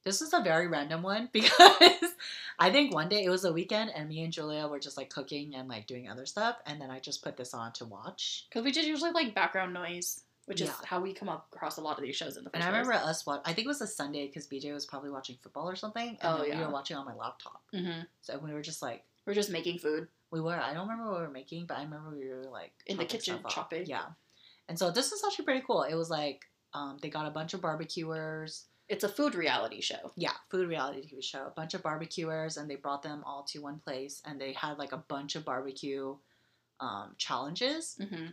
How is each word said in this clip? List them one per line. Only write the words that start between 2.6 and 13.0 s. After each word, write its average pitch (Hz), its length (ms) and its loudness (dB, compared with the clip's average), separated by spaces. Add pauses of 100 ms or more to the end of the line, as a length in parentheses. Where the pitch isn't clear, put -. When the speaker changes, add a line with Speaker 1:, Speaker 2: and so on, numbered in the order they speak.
Speaker 1:
think 277 220 6
one 160 160 2
day 208 160 2
it 180 60 6
was 185 140 4
a 175 80 4
weekend 214 420 0
and 151 140 -6
me 156 160 -4
and 165 80 -2
Julia 151 340 -4
were 147 140 -4
just, 143 160 -8
like, 131 140 -8
cooking 143 440 -6
and, 131 140 -8
like, 110 180 -8
doing 127 220 -10
other 123 180 -10
stuff, 226 300 0 (100)
and 151 140 -8
then 131 100 -10
I 131 80 -8
just - 240 -8
put 147 140 -6
this 127 180 -8
on 117 200 -6
to - 100 -10
watch. 113 680 -8
Speaker 2:
'Cause 226 140 -2
we 269 80 2
just 311 160 2
usually, 311 240 0
like, 302 220 2
background 185 400 2
noise, 175 480 -6 (240)
which 175 140 -2
is 160 100 0
Speaker 1:
Yeah. - 160 -8
Speaker 2:
how 185 140 0
we 190 120 -2
come 190 160 -8
up 165 240 -6
across 156 240 -6
a 160 60 -8
lot 151 160 -2
of - 40 -4
these 139 140 -4
shows 143 200 -4
in 127 80 -12
the 135 100 -12
Speaker 1:
And 170 100 0
Speaker 2:
first - 40 4
Speaker 1:
I - 100 4
remember 247 160 2
Speaker 2:
place. 160 100 4